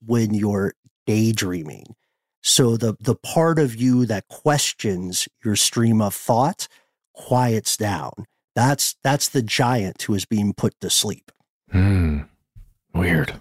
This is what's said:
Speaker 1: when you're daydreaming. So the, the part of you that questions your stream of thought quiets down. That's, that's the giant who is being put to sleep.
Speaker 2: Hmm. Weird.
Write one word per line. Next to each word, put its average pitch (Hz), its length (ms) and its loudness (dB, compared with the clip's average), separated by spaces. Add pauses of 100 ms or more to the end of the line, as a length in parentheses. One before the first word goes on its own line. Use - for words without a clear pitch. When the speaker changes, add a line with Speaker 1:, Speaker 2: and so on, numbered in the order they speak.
Speaker 1:
when 113 300 0
you're 101 400 0 (320)
daydreaming. 107 920 -2 (500)
So 120 300 4
the, 110 240 -2
the 127 160 0
part 165 420 0
of 131 180 0
you 123 300 2
that 107 220 -4
questions 95 1040 -2 (160)
your 107 100 0
stream 117 460 2
of 101 120 0
thought 131 540 0 (460)
quiets 120 640 0
down. 98 340 -4 (440)
That's, 131 480 0
that's 139 260 0
the 139 120 0
giant 117 640 -2
who 107 100 -2
is 95 120 -2
being 104 280 0
put - 280 -4
to 90 80 -8
sleep. - 420 -4 (400)
Speaker 2:
Hmm. 90 520 2 (720)
Weird. 85 480 -2